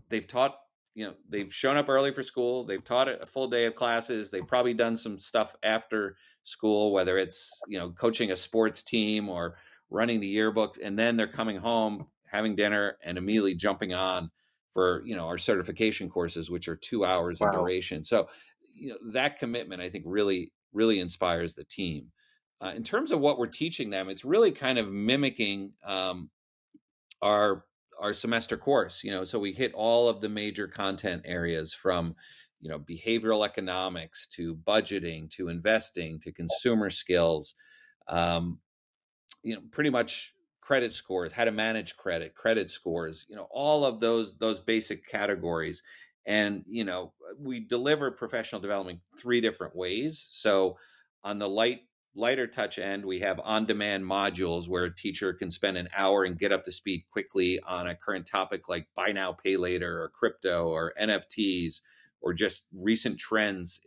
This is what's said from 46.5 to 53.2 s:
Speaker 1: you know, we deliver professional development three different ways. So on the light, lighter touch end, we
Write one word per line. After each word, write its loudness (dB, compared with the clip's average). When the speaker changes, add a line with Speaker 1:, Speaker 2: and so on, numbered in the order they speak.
Speaker 1:
you -4
know, -6
we -8
deliver 0
professional -6
development -4
three 0
different -2
ways. -4
So 4
on -6
the -2
light, 2
lighter 0
touch -4
end, -4
we -2